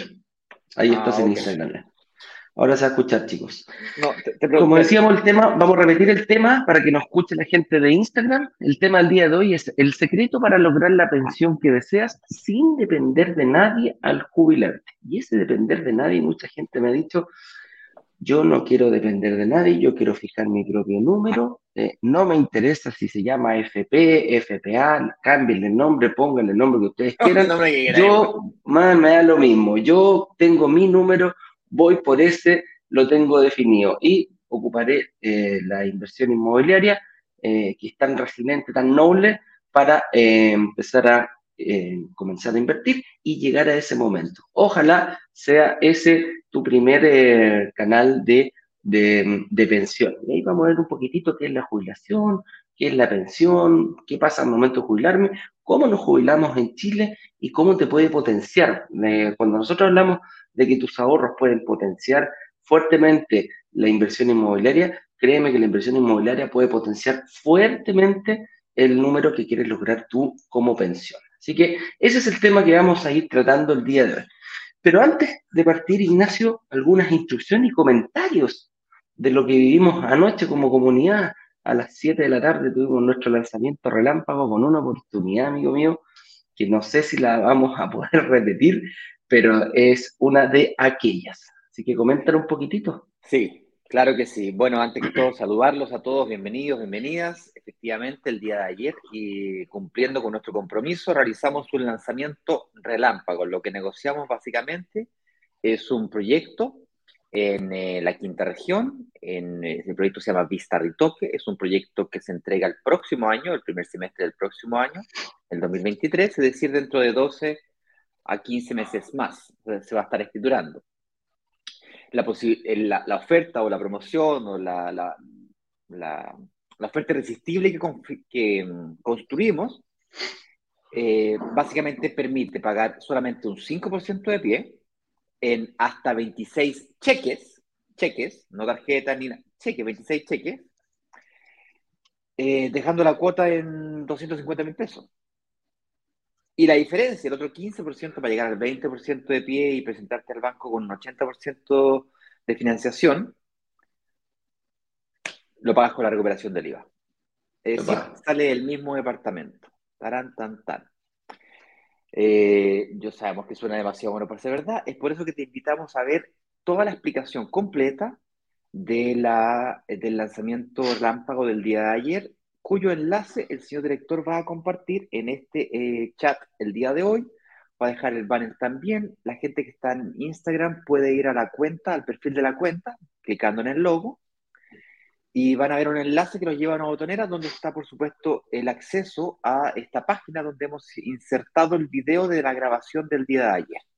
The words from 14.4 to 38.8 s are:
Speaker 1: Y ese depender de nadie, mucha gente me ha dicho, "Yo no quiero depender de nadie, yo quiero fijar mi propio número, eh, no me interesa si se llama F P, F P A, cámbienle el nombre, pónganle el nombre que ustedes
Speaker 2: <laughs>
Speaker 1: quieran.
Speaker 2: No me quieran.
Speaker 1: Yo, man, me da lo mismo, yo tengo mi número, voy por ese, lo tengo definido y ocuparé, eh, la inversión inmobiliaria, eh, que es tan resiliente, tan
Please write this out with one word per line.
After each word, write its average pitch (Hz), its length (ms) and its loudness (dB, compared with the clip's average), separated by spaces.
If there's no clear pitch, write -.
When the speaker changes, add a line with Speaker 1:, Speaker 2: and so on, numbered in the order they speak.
Speaker 1:
Y 165 140 -6
ese 233 160 -4
depender 156 480 0
de 131 80 -4
nadie, 151 300 0
mucha 156 260 -4
gente - 320 -10
me 120 100 0
ha 123 40 0
dicho, 160 340 -4
"Yo 151 260 2
no 156 180 2
quiero 127 260 4
depender 104 460 0
de 104 120 -2
nadie, 170 340 2
yo 127 120 4
quiero 107 220 -2
fijar 107 320 -8
mi 104 160 -2
propio 101 380 -4
número, 208 580 -2
eh, 107 280 -4
no 156 220 2
me 165 120 2
interesa 135 520 0
si 104 200 -8
se 104 120 -6
llama 117 360 -2
F 104 260 -6
P, 156 540 4
F 104 240 -6
P 104 160 -4
A, 143 440 0
cámbienle 117 460 2
el 104 80 0
nombre, 135 360 2
pónganle 131 420 0
el 104 40 0
nombre 127 220 4
que 101 80 2
ustedes 123 320 -4
Speaker 2:
<laughs> 190 240 4
Speaker 1:
quieran. 180 60 2
Speaker 2:
No 170 80 0
me 165 120 2
quieran. 135 320 2
Speaker 1:
Yo, 202 520 2
man, 170 380 6
me 156 80 6
da 165 140 8
lo 165 140 6
mismo, 110 400 6
yo 185 600 4
tengo 165 320 6
mi 175 180 6
número, 180 480 4
voy 170 300 4
por 139 240 2
ese, 170 420 4
lo 131 160 4
tengo 147 360 4
definido 113 580 4
y 180 300 4
ocuparé, 117 640 -2
eh, 104 460 -2
la 98 200 -4
inversión 98 460 -4
inmobiliaria, 147 720 2
eh, 107 360 -2
que 107 100 -14
es - 100 -20
tan 135 200 -2
resiliente, 127 540 -6
tan 131 240 2